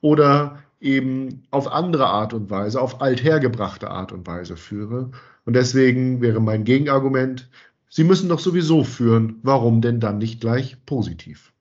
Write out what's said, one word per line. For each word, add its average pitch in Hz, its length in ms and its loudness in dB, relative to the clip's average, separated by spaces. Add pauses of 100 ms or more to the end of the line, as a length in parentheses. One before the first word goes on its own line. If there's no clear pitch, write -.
oder 147 580 4 (200)
eben 131 680 -4
auf 139 220 -4
andere 156 340 0
Art 107 280 -2
und 104 180 -8
Weise, 104 280 -4
auf 127 220 -4
althergebrachte 123 880 -2
Art 95 220 -10
und 90 160 -14
Weise 87 280 -12
führe. 107 540 -10 (340)
Und 120 120 0
deswegen 127 680 2
wäre 113 180 2
mein 110 260 0
Gegenargument, 135 840 0 (400)
Sie 160 140 0
müssen 180 260 4
doch 165 100 0
sowieso 165 440 2
führen, 113 580 0
warum 120 400 4
denn 120 180 0
dann 104 200 -2
nicht 110 220 -6
gleich 120 440 -4
positiv? 87 760 -8